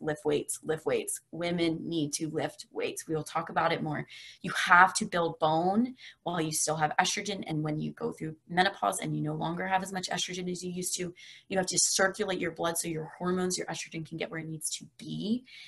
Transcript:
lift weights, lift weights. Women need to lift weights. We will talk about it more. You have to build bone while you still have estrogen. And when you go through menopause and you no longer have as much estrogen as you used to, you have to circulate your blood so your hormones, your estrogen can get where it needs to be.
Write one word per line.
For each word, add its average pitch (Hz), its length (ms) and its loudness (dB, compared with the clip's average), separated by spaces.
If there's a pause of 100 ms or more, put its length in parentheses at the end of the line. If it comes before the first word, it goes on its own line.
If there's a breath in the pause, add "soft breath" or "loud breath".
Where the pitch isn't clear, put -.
lift 151 240 -2
weights, - 360 0
lift 156 240 -2
weights. - 360 0 (100)
Women 170 560 0
need 156 280 0
to 160 120 -2
lift 151 460 -4
weights. - 340 -4
We 160 80 -2
will 151 80 -2
talk 165 240 -6
about 165 240 0
it 156 100 -2
more. 151 240 -4 (360 loud breath)
You 180 100 -4 (140)
have 185 300 10
to - 100 0
build 165 340 0
bone 185 560 4 (280 loud breath)
while 175 180 -2
you 156 100 0
still 156 240 0
have 156 240 2
estrogen. 196 480 0
And 151 160 0
when 156 160 -2
you 156 140 -4
go - 180 -4
through 160 240 -8 (140)
menopause 190 500 2
and 156 160 -2
you 151 80 -2
no 151 100 -2
longer 165 320 -4
have 190 160 2
as 190 120 -6
much 185 160 -4
estrogen 180 420 -4
as 180 100 -6
you 180 120 -6
used 180 240 -4
to, 175 160 -4 (340 loud breath)
you 196 100 0
have 185 100 2
to 180 120 0
circulate 190 600 2
your 175 120 -2
blood 165 260 -2
so 175 120 -4
your 156 280 -4
hormones, 180 400 0
your - 100 -4
estrogen 165 380 -6
can 165 120 -10
get 160 120 -4
where 160 120 -6
it 160 80 -8
needs 156 220 -6
to - 140 -8 (120)
be. 165 480 -4 (220 loud breath)